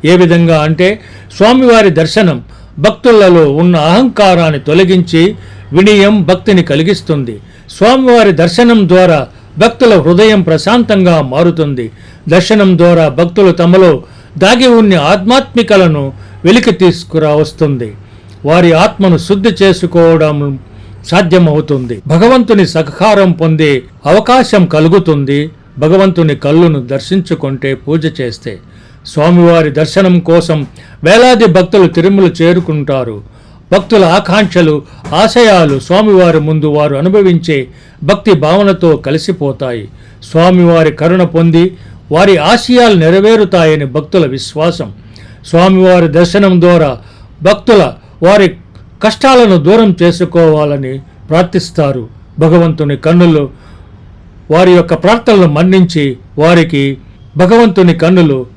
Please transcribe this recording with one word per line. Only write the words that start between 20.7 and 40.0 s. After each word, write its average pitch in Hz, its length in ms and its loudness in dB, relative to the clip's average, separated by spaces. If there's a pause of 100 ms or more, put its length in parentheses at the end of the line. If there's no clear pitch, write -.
సాధ్యమవుతుంది. 151 840 0 (120)
భగవంతుని 214 580 2 (100)
సహకారం 185 560 0
పొందే 160 400 -2 (400)
అవకాశం 220 540 0
కలుగుతుంది. 156 760 0 (440)
భగవంతుని 175 520 0
కళ్ళును 151 440 0 (140)
దర్శించుకుంటే, 143 760 -6 (140)
పూజ 156 380 -6
చేస్తే. 117 320 -10 (580)
స్వామివారి 170 580 2 (100)
దర్శనం 180 360 0 (140)
కోసం 165 280 0 (460)
వేలాది 226 440 2 (100)
భక్తులు 185 380 2
తిరుమల 190 320 2 (120)
చేరుకుంటారు. 147 800 -4 (560)
భక్తుల 202 300 0 (140)
ఆకాంక్షలు, 180 580 0 (460)
ఆశయాలు 208 580 2
స్వామివారి 180 680 2
ముందు 156 200 -2 (100)
వారు 147 240 -2
అనుభవించే 175 560 0 (460)
భక్తి 196 300 0 (120)
భావనతో 180 440 0 (160)
కలిసిపోతాయి. 135 800 -6 (440)